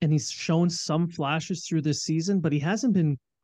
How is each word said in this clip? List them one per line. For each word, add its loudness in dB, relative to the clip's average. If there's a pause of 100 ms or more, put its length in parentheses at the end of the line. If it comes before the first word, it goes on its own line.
and 2
he's 0
shown 2
some -2
flashes -4
through 0
this 0
season, 0
but 0
he 2
hasn't 0
been 2 (260)